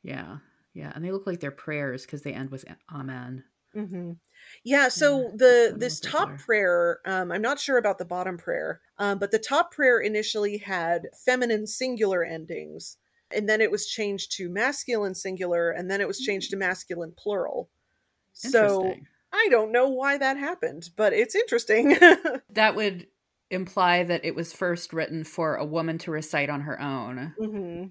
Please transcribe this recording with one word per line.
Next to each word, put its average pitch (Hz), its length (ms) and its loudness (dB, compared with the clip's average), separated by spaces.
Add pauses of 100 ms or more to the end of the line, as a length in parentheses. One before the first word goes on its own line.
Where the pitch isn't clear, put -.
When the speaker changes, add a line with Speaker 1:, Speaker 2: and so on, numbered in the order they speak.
Speaker 1:
Yeah, 123 360 -12 (360)
yeah, 151 200 -14
and 156 100 -10
they 185 80 -6
look 196 140 -6
like 175 140 -6
they're 143 100 -6
prayers 139 560 -8
'cause 143 160 -12
they 143 100 -8
end 135 180 -10
with 135 180 -14
a-, - 80 -20 (160)
"Amen." 131 520 -12 (320)
Speaker 2:
Mm-hmm. 180 360 -10 (520)
Yeah, 277 240 4
so 285 300 4
Speaker 1:
Yeah, 247 180 -2
Speaker 2:
the, - 0 -
Speaker 1:
don't 240 360 8
know 208 60 -10
Speaker 2:
this 208 220 -4
Speaker 1:
what - 20 -12
those - 100 -8
Speaker 2:
top 330 180 0
Speaker 1:
are. 143 80 -12
Speaker 2:
prayer, 175 680 2
um, 185 280 -2
I'm 190 100 -2
not 277 180 0
sure 269 160 2
about 208 220 2
the 180 80 -6
bottom 180 320 -4
prayer, 156 420 -4 (180)
um, 202 200 0
but 196 120 -2
the 220 80 4
top 302 340 0
prayer 254 280 4
initially 208 580 -2
had 175 500 -2 (160)
feminine 233 420 2
singular 208 580 0
endings, 160 720 -10 (340)
and 214 160 -2
then 214 140 2
it 208 100 4
was 202 160 -2
changed 202 460 -6
to 185 160 -6
masculine 214 680 -2
singular, 180 560 -2
and 180 200 -6
then 196 100 -2
it 185 80 -2
was 196 100 -6
changed 208 320 -4
to 196 60 -4
Speaker 1:
Mm. 196 40 -4
Speaker 2:
masculine 180 520 -4
plural. - 560 -4 (640)
So, - 160 -10
Speaker 1:
Interesting. 202 580 2 (260)
Speaker 2:
I 415 180 2
don't 220 220 4
know 254 180 6
why 269 260 0
that 269 220 0
happened, 277 580 -6
but 208 160 4
it's 226 220 2
interesting. 247 680 4
<laughs> 320 500 8
Speaker 1:
That 214 240 4
would 185 320 -2 (440)
imply 180 540 2
that 175 200 -2
it 165 100 -2
was 165 180 -6
first 175 400 -4
written 160 320 -4
for 160 320 -2
a - 80 -4
woman 160 340 -2
to 170 120 -10
recite 151 400 -2
on 143 120 -4
her 147 180 -8
own, 131 580 -8
Speaker 2:
Mm-hmm. 190 520 -8